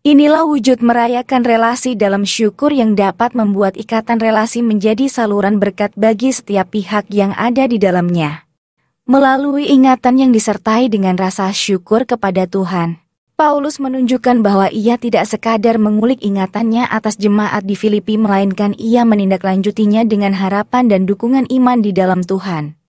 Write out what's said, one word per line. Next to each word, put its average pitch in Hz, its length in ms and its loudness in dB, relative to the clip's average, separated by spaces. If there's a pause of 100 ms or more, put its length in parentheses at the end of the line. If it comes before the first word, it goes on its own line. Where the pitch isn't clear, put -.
Inilah 294 480 4
wujud 262 320 0
merayakan 240 640 0
relasi 233 480 0
dalam 202 320 0
syukur 226 480 -2
yang 220 240 2
dapat 202 400 -2
membuat 202 400 0
ikatan 226 400 -4
relasi 226 480 0
menjadi 214 480 0
saluran 208 480 0
berkat 202 320 -2
bagi 220 400 0
setiap 190 400 -4
pihak 208 400 -4
yang 202 240 0
ada 247 320 0
di 233 80 0
dalamnya. 175 720 0 (560)
Melalui 277 640 2
ingatan 262 480 4
yang 262 160 4
disertai 220 560 0
dengan 190 320 0
rasa 190 320 -2
syukur 208 560 -2
kepada 190 400 -2
Tuhan, 180 480 -4 (400)
Paulus 294 400 0
menunjukkan 254 640 0
bahwa 196 320 0
ia 226 240 0
tidak 214 320 -2
sekadar 226 480 0
mengulik 214 480 0
ingatannya 208 640 -2
atas 214 320 -4
jemaat 208 480 0
di 202 80 -2
Filipi, 214 400 -2
melainkan 202 640 0
ia 233 240 2
menindaklanjutinya 202 1040 0
dengan 202 240 0
harapan 208 560 0
dan 190 160 2
dukungan 233 480 0
iman 247 320 2
di 202 80 -2
dalam 185 320 0
Tuhan. 175 640 -6